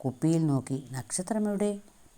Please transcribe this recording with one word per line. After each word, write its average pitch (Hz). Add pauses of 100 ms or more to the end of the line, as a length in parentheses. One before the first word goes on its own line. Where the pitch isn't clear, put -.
കുപ്പിയിൽ 160
നോക്കി. 135
"നക്ഷത്രം 185
എവിടെ? 208 (400)